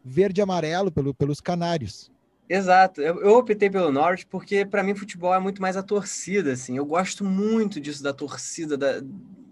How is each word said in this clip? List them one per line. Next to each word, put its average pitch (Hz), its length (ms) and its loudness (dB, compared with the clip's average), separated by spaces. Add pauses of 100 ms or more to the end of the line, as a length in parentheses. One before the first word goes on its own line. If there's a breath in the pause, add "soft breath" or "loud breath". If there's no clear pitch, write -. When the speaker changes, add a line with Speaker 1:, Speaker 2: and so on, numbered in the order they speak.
Speaker 1:
verde 175 380 2
e - 20 2
amarelo, 180 480 0
pelo, 143 220 -2
pelos 147 260 -2
canários. 170 720 -4 (380)
Speaker 2:
Exato, 185 520 6
eu, 170 200 -2
eu 202 160 8
optei 214 320 4
pelo 185 200 2
Norwich 160 360 0
porque 196 400 -2
pra 196 180 0
mim 196 120 0
futebol 180 380 -2
é 185 60 4
muito 190 220 -4
mais 185 140 -2
a 190 80 -4
torcida, 190 680 -2
assim, 127 260 -6
eu 143 80 -4
gosto 180 380 -2
muito 202 560 0
disso 143 240 -10
da 139 100 -2
torcida, 147 640 -8
da, 131 240 -2 (500)